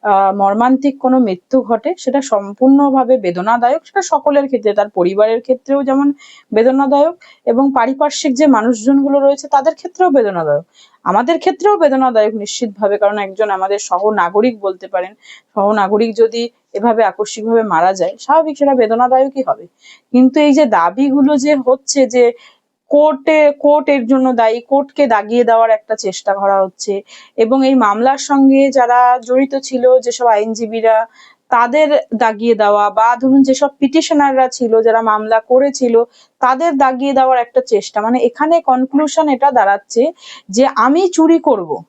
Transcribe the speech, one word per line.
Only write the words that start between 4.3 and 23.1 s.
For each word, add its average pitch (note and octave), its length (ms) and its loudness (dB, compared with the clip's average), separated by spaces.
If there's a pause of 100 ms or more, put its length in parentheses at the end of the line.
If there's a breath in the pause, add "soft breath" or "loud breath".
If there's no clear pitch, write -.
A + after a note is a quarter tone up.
ক্ষেত্রে, G#3+ 280 -2
তার G#3 140 -2
পরিবারের G#3 520 0
ক্ষেত্রেও C4 420 -4
যেমন C#4 300 0 (400 loud breath)
বেদনাদায়ক C4+ 640 0 (300 soft breath)
এবং C4 280 0
পারিপার্শ্বিক C4+ 600 -2
যে D4 120 0
মানুষজনগুলো C4 760 0
রয়েছে C#4 280 0
তাদের C#4+ 260 0
ক্ষেত্রেও F4+ 360 -2
বেদনাদায়ক, F3 540 0 (400 soft breath)
আমাদের A#3+ 340 0
ক্ষেত্রেও G4+ 380 0
বেদনাদায়ক B3+ 580 0
নিশ্চিতভাবে, G#3 640 -4
কারণ G#3 200 0
একজন G3+ 320 -4
আমাদের G3 280 -2
সহনাগরিক G#3 840 -2
বলতে F#3+ 260 -8
পারেন, F#3 280 -8 (400 loud breath)
সহনাগরিক G#3 600 -2
যদি A#3 340 -2 (240)
এভাবে A3 320 0
আকস্মিকভাবে G#3+ 580 -2
মারা F#3 300 0
যায়, F#3 280 -4
স্বাভাবিক D#4 380 0
সেটা C#4+ 160 0
বেদনাদায়কই B3+ 720 0
হবে। E3+ 200 -6 (460 soft breath)
কিন্তু B3+ 280 4
এই D4 120 4
যে D4+ 120 4
দাবিগুলো C4 720 0
যে D4 200 0
হচ্ছে C4 500 -2
যে A#3+ 260 2 (580 soft breath)
কোর্টে, D4 680 2